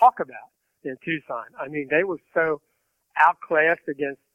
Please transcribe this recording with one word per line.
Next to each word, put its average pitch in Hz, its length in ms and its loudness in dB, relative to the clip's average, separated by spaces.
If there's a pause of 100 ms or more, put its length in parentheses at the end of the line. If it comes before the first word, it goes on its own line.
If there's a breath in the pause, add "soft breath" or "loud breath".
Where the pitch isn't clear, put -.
talk 254 180 6
about 127 320 -10 (320)
in 131 220 -10
Tucson. 139 400 -8 (160)
I 139 80 -10
mean, 147 220 -8
they 156 140 2
were 180 140 -6 (140)
so 160 280 -2 (580)
outclassed 165 680 2
against, 139 320 -8 (140)